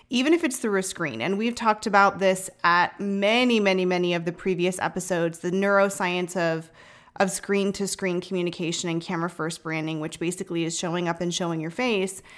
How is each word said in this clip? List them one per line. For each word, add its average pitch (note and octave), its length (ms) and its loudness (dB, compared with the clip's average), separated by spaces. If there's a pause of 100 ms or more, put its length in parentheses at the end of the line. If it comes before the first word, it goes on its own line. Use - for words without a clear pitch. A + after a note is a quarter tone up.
even C4 240 4
if E4 100 4
it's C4 140 0
through G#3+ 200 0
a F#3+ 60 0
screen. D#3 380 -6
And F3+ 160 0
we've A#3 180 -2
talked G#3+ 320 0
about G3 320 6
this F#3+ 300 2 (160)
at F3 340 4
many, G#3 640 2
many, F#3+ 240 4
many F3+ 280 2
of E3+ 120 -2
the E3+ 80 -2
previous F#3 460 0
episodes, E3+ 600 -2
the F3 120 -4
neuroscience G3 840 2
of, E3 340 -2 (460)
of G3 160 2
screen-to-screen G3 880 -2
communication F3 680 -4
and E3 120 -2
camera-first E3 640 -6
branding, D#3+ 380 -4
which D#3 180 -8
basically E3+ 460 -4
is E3 120 -4
showing F3 300 -2
up E3 140 -4
and F3 120 -2
showing E3+ 280 -4
your D#3+ 100 -6
face, G3+ 500 -2 (160)